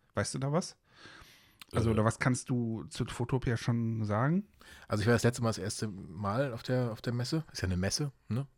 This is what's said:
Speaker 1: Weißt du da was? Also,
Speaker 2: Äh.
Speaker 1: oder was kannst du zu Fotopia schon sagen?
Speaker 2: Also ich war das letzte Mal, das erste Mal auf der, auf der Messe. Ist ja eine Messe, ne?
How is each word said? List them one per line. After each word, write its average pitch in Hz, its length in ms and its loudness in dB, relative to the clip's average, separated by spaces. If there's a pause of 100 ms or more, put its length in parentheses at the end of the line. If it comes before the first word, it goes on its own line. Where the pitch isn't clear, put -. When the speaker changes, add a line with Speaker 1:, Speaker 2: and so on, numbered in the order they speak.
(140)
Speaker 1:
Weißt - 200 -2
du 135 60 -4
da 139 100 0
was? 165 260 0 (960)
Also, 113 180 2
Speaker 2:
Äh. - 20 4
Speaker 1:
oder 107 120 4
was 113 140 2
kannst 123 320 2
du 117 400 -2
zu - 160 -2
Fotopia 123 500 0
schon 113 480 0
sagen? 131 420 2 (400)
Speaker 2:
Also 107 160 0
ich 101 40 2
war 120 80 8
das 113 100 4
letzte 120 180 4
Mal, 113 60 2
das 110 100 -2
erste - 300 -4
Mal 101 640 -4
auf 110 100 -10
der, 127 300 0
auf 110 100 -10
der 123 100 -2
Messe. 127 400 -2
Ist - 100 -6
ja 95 60 0
eine 90 80 2
Messe, 104 360 0 (160)
ne? 127 180 -2 (120)